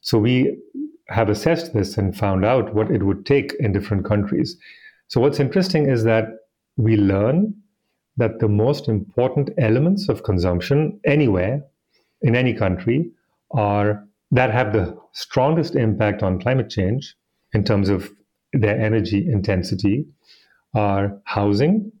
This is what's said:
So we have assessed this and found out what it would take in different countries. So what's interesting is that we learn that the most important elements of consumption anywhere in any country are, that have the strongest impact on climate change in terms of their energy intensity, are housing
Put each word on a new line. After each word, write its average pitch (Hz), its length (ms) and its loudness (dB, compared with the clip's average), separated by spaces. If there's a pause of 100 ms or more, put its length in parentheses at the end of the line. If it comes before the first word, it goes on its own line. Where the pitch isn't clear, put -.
So - 160 0
we 123 400 2 (500)
have - 220 0
assessed - 420 -2
this 101 240 -2
and 98 200 -2
found 98 280 0
out 117 300 0
what 104 160 0
it 101 140 0
would 98 200 -2
take - 340 0
in 107 140 0
different 98 320 -2
countries. - 520 -2 (500)
So - 160 0
what's 139 180 2
interesting 156 480 0
is 120 160 2
that 113 220 4 (500)
we 110 200 4
learn 110 580 2 (640)
that 113 220 0
the 113 80 2
most 117 400 0
important 123 680 0
elements 151 520 2
of 123 140 -2
consumption 92 840 0
anywhere 131 560 2 (580)
in 117 160 2
any 127 180 2
country 117 560 -2 (420)
are, 104 520 0 (280)
that 123 180 2
have 110 220 0
the 92 240 -2 (160)
strongest 151 640 -2
impact 107 460 0
on 92 180 -2
climate 127 280 -2
change 107 460 -4 (380)
in 104 120 0
terms 101 240 0
of 98 220 -2 (420)
their 110 260 0
energy 107 520 0
intensity, 101 760 -2 (680)
are 101 500 0
housing 104 680 0 (100)